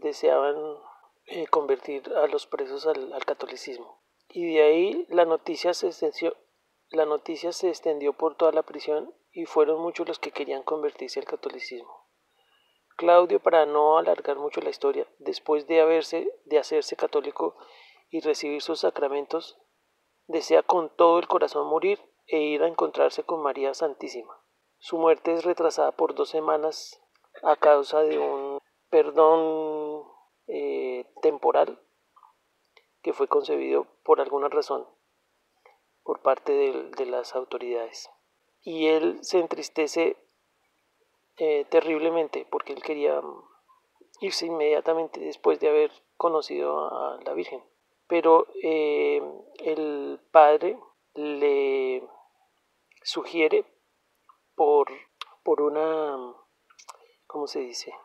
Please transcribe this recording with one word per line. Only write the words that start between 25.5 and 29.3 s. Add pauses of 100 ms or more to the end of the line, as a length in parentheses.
por
dos
semanas (420)
a
causa
de
un (320)
perdón, (420)